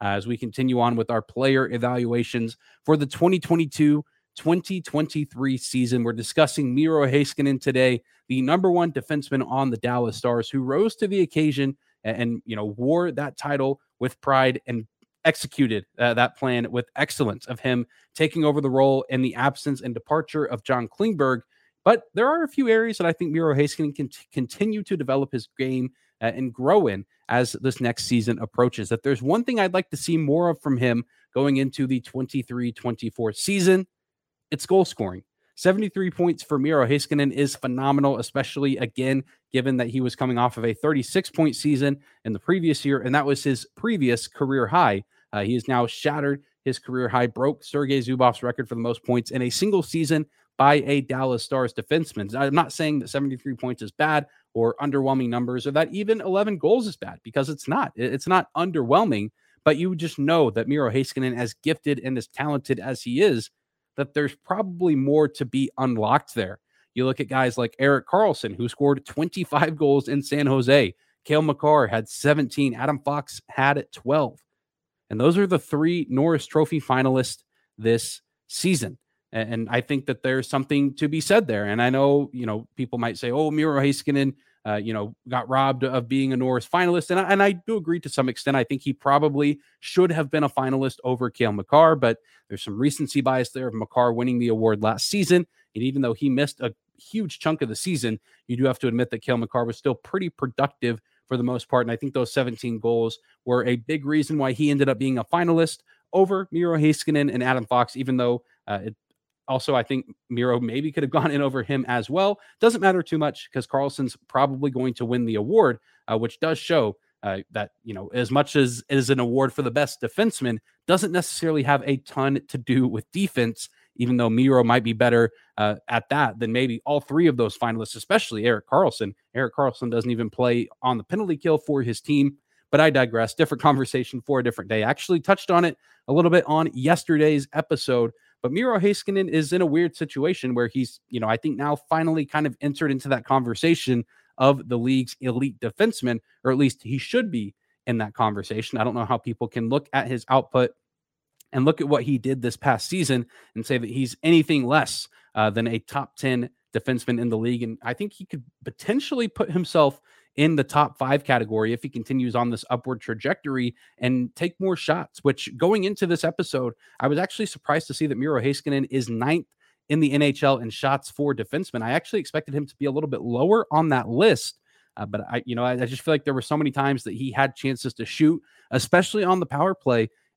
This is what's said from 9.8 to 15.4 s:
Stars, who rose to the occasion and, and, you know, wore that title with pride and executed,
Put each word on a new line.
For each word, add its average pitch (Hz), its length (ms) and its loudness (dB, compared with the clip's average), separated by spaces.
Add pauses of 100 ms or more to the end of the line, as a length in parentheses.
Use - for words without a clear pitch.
Stars, 120 320 0
who 135 120 -4
rose 151 360 0
to 208 120 -2
the 196 120 2
occasion 139 560 0 (280)
and, 110 180 -4
and, 117 220 -2
you 113 120 -8
know, 107 80 -4
wore 135 480 0
that 139 240 -6
title 139 440 -2 (200)
with 123 200 -6
pride 131 460 2
and 117 200 -6 (380)
executed, 127 600 0 (120)